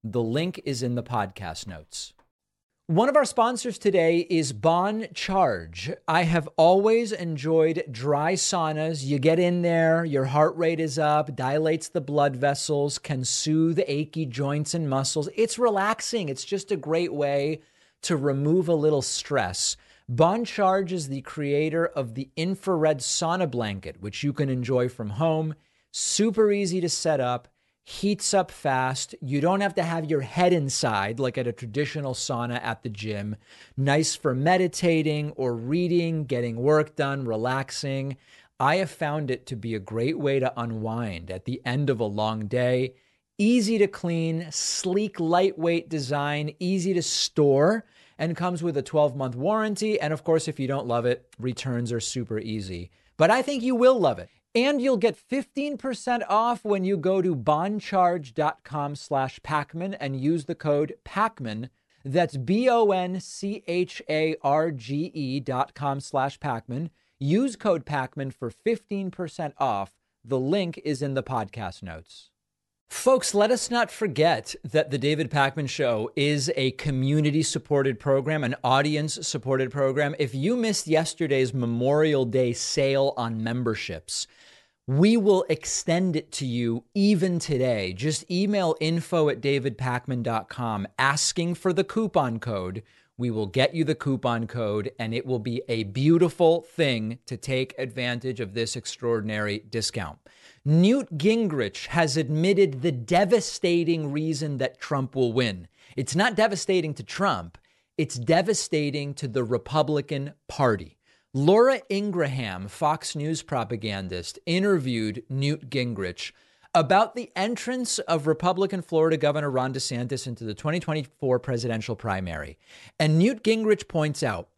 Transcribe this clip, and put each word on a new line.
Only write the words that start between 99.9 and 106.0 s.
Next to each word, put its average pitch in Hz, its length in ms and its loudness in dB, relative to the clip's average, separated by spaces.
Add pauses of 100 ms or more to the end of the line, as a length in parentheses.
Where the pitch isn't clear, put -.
Newt 185 500 4
Gingrich 156 720 0
has 160 320 0
admitted 156 640 2
the 165 100 0
devastating 170 1200 2
reason 147 460 -2
that 127 200 -4
Trump 135 360 -4
will 123 180 2
win. 107 340 0 (300)
It's 135 180 -4